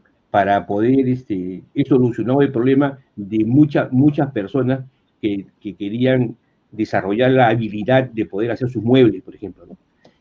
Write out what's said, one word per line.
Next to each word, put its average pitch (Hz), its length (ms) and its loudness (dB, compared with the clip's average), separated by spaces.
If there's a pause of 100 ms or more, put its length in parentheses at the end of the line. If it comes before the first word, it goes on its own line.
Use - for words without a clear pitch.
(300)
para 101 360 2
poder, 127 420 0
este, 92 540 -6 (120)
he 139 100 0
solucionado 127 580 0
el 135 100 0
problema 135 460 0 (180)
de 104 280 -2
muchas, 139 460 2
muchas 143 400 2
personas 127 540 -2 (360)
que, 101 260 -4 (140)
que 98 140 -12
querían 120 640 -2 (340)
desarrollar 107 640 -2
la 127 160 4
habilidad 113 600 0
de 110 160 -4
poder 110 240 -4
hacer 120 200 -6
sus 104 120 -8
muebles, 117 400 4
por 80 120 -20
ejemplo, - 320 -16
¿no? - 100 -20 (440)